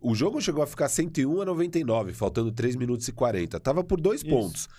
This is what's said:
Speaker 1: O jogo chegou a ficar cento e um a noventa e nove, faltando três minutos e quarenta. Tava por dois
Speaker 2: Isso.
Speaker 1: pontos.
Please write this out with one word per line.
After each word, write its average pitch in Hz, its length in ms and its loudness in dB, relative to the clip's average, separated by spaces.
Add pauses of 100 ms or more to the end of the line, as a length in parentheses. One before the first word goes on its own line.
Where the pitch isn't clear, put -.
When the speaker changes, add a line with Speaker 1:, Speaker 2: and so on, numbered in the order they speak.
Speaker 1:
O 117 140 2
jogo 208 260 2
chegou 151 220 0
a 139 40 0
ficar 143 220 -2
cento 160 300 -2
e 131 60 2
um 165 140 0
a 202 60 -2
noventa 170 320 -2
e 160 60 2
nove, 110 300 0
faltando 113 380 0
três 123 240 0
minutos 120 320 -2
e 120 40 -6
quarenta. 95 480 0
Tava 156 240 0
por 175 180 0
dois 214 200 2
Speaker 2:
Isso. 151 80 -8
Speaker 1:
pontos. 113 380 2 (120)